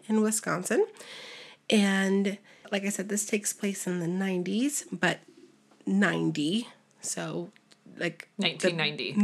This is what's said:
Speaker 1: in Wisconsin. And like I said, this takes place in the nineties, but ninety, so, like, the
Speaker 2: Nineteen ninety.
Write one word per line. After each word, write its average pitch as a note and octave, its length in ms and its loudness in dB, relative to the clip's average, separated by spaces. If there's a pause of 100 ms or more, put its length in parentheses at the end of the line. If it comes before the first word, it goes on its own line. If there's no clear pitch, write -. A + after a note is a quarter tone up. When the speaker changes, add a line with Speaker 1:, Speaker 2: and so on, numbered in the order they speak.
Speaker 1:
in A3 140 2
Wisconsin. G#3+ 600 2 (840)
And G3 720 4 (320)
like G3 120 -2
I G3 60 -2
said, G3 200 -4
this G#3+ 180 -2
takes G#3 260 -2
place G3 320 -4
in F3+ 140 -2
the E3 80 -2
nineties, F#3+ 840 0
but E3+ 280 0 (680)
ninety, E3 800 2 (320)
so, E3+ 520 -6 (440)
like, - 320 -6 (120)
the F#3 80 2
Speaker 2:
Nineteen E3 300 0
ninety. D3 340 -2 (120)